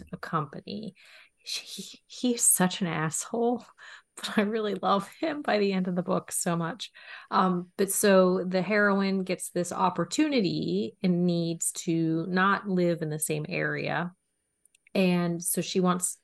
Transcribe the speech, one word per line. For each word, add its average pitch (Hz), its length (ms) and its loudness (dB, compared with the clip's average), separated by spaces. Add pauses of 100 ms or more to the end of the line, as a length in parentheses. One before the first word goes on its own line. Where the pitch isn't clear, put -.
(120)
a 180 40 -12
company. 185 800 -8 (440)
He, - 680 -12
he's - 380 -4
such - 360 2
an 190 60 -2
asshole, 196 800 -2 (280)
<laughs> - 240 -20
but - 220 -6
I 208 40 6
really 214 320 -2
love 196 340 0 (120)
him 302 220 -4
by 220 160 2
the 202 140 2
end 185 140 0
of 185 100 -2
the 180 60 0
book 175 300 -2
so 170 240 -2
much. 170 340 -6 (400)
Um, 185 460 2
but 196 160 0
so 185 540 6
the 185 160 0
heroine 196 640 2
gets - 260 -6
this 175 220 -2
opportunity 180 1300 0
and 175 240 2
needs 170 460 0
to 165 560 0
not 190 400 2
live 175 340 2
in 156 80 -4
the 151 80 -4
same 151 300 -2
area. 151 640 -2 (840)
And 175 480 2
so - 180 -2
she 185 200 -2
wants 180 440 0